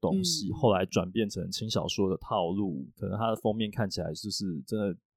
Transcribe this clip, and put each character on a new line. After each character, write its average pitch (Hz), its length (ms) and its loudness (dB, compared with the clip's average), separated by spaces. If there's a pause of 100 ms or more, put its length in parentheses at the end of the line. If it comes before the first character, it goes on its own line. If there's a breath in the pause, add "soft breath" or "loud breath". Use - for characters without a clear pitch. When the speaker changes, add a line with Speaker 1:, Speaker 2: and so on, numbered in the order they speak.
Speaker 1:
东 95 240 2
西， 156 240 0
Speaker 2:
嗯。 - 60 -2
Speaker 1:
后 117 180 4
来 92 120 4
转 90 240 2
变 104 220 0
成 90 180 -4
轻 110 220 -4
小 85 160 0
说 95 240 2
的 95 60 2
套 90 340 0
路， 92 340 -2 (120)
可 - 100 -6
能 95 100 -2
它 113 140 0
的 110 60 2
封 110 180 2
面 107 160 -2
看 104 180 0
起 95 120 -4
来 80 120 -2
就 90 160 -8
是 92 340 -4
真 107 180 -6
的 98 180 0 (180)